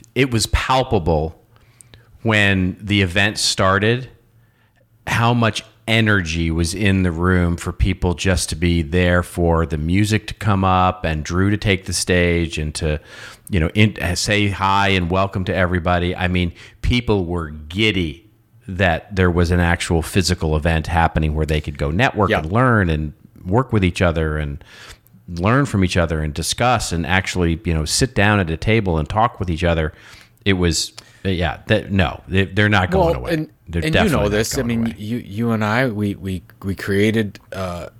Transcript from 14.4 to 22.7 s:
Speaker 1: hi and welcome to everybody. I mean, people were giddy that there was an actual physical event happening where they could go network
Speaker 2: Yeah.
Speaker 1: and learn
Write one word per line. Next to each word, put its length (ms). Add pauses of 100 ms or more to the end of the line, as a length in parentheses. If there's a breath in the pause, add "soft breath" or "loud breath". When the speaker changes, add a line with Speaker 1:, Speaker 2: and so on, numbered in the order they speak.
Speaker 1:
hi 420
and 220
welcome 320
to 100
everybody. 600
I 140
mean, 240 (280 loud breath)
people 440
were 240
giddy 720 (440)
that 480
there 160
was 220
an 80
actual 420
physical 540
event 320
happening 480
where 100
they 140
could 180
go 140
network 380
Speaker 2:
Yeah. 100
Speaker 1:
and 120
learn 380